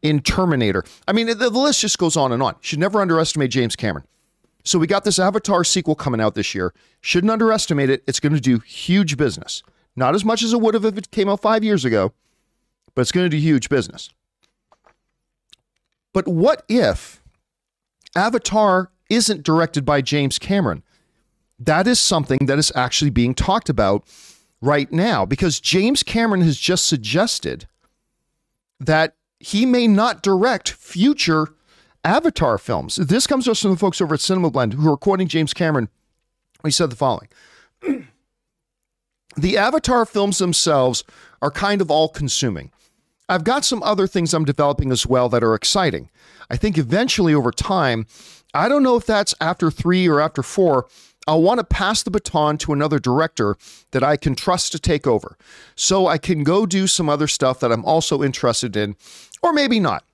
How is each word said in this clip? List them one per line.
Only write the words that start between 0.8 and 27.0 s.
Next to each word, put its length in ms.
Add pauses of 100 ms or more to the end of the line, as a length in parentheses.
I 60
mean, 140
the, 80
the 140
list 320
just 160
goes 180
on 160
and 100
on. 120
You 80
should 180
never 220
underestimate 500
James 240
Cameron. 300 (580)
So 140
we 80
got 180
this 140
Avatar 460
sequel 320
coming 260
out 140
this 180
year. 200 (280)
Shouldn't 300
underestimate 580
it. 160
It's 140
gonna 200
do 200
huge 580
business. 460 (320)
Not 180
as 100
much 200
as 100
it 80
would 140
have 100
if 120
it 140
came 160
out 140
five 220
years 200
ago, 300 (800)
but 80
it's 100
gonna 160
do 100
huge 300
business. 420 (2000)
But 140
what 420
if 520 (920)
Avatar 760 (180)
isn't 340
directed 420
by 160
James 360
Cameron? 460 (760)
That 300
is 120
something 460
that 140
is 160
actually 360
being 220
talked 360
about 340 (580)
right 300
now 340
because 340
James 440
Cameron 380
has 160
just 300
suggested 800 (1120)